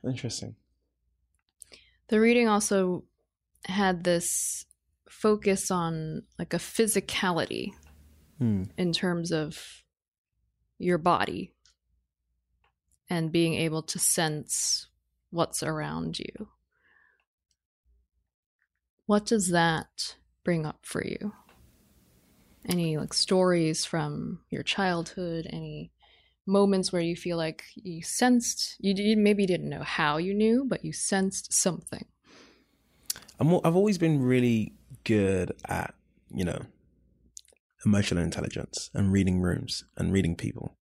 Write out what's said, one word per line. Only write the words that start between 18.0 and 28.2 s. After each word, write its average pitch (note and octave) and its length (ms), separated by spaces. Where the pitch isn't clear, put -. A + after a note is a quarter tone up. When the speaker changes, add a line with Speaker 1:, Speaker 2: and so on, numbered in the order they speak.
Speaker 2:
What G#3 200
does G#3 240
that E3+ 680
bring E3 220
up - 180
for - 220
you? - 280
Any, E3+ 300
like, - 160
stories F3 720
from D3+ 540
your - 140
childhood? F3 840
Any D#3 420
moments G3 420
where F3+ 100
you E3+ 140
feel F3 220
like D#3+ 260
you E3 260
sensed, - 760